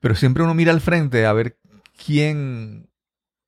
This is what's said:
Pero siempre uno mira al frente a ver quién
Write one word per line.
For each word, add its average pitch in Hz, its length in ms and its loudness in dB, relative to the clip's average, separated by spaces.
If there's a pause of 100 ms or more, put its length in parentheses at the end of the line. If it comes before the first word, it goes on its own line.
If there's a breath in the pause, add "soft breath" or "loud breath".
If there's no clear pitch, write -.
Pero 110 140 0
siempre 131 300 2
uno 165 100 0
mira 165 180 4
al 165 80 2
frente 143 460 0
a 107 60 2
ver 113 260 -2 (460)
quién 139 840 -4 (600)